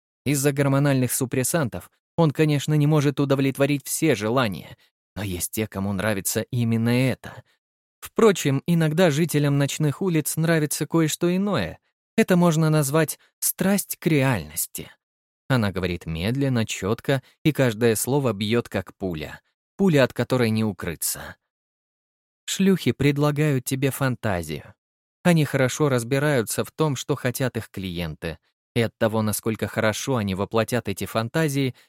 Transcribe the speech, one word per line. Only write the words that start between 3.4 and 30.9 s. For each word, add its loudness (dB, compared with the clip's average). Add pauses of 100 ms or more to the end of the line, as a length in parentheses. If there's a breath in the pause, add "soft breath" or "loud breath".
все 0
желания, -2 (400 soft breath)
но -6
есть -6
те, -4
кому -4
нравится -2
именно 0
это. -2 (600)
Впрочем, 2
иногда 2
жителям 2
ночных 0
улиц 0
нравится 0
кое-что 0
иное. -2 (380)
Это 4
можно 4
назвать 2 (180 soft breath)
"страсть -2
к -4
реальности". -2 (580)
Она 0
говорит -4
медленно, -2
чётко, -2 (220 soft breath)
и 2
каждое 2
слово 0
бьёт -2
как -8
пуля. -8 (360)
Пуля, 4
от 2
которой 0
не 0
укрыться. -6 (1080)
Шлюхи 2
предлагают 2
тебе -2
фантазию. -4 (480)
Они 4
хорошо 0
разбираются 0
в -16
том, 0
что -4
хотят -4
их -8
клиенты, -6 (360)
и 0
от -2
того, 0
насколько -2
хорошо -2
они -2
воплотят -2
эти -6